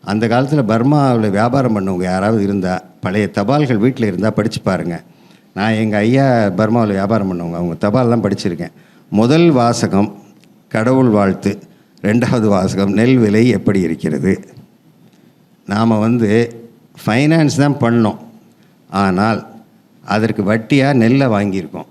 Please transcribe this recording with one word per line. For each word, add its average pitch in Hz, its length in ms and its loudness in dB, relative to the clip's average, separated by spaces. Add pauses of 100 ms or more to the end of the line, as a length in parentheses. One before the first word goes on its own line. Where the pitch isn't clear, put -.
அந்த 107 260 -2
காலத்துல 135 400 2
பர்மாவுல 120 600 2
வியாபாரம் 117 500 0
பண்ணவங்க 92 240 -4
யாராவது 98 400 0
இருந்தா, 92 400 -2 (180)
பழைய 98 260 -2
தபால்கள் 123 500 0
வீட்ல 120 280 -2
இருந்தா 98 240 -2
படிச்சு 107 320 -4
பாருங்க. 85 420 -4 (500)
நான் 107 200 -2
எங்க 107 240 -2
ஐயா 120 500 2 (100)
பர்மாவுல 110 300 0
வியாபாரம் 98 460 -2
பண்ணவங்க, 85 200 -6
அவங்க 87 360 -4
தபால்லாம் 117 420 0
படிச்சிருக்கேன். 87 400 -6 (380)
முதல் 151 420 4
வாசகம் 113 640 0 (520)
கடவுள் 123 420 2
வாழ்த்து, 101 500 0 (420)
ரெண்டாவது 117 460 0
வாசகம் 98 460 0
நெல் 120 240 2
விலை 110 300 2
எப்படி 98 340 0
இருக்கிறது. 80 680 -4 (1160)
நாம 110 340 0
வந்து 113 560 0 (500)
ஃபைனான்ஸ் 143 500 2
தான் 139 220 2
பண்ணோம், 117 400 2 (720)
ஆனால் 98 580 -2 (580)
அதற்கு 110 380 -2
வட்டியா 131 500 0
நெல்லை 127 340 2
வாங்கியிருக்கோம். 95 640 -4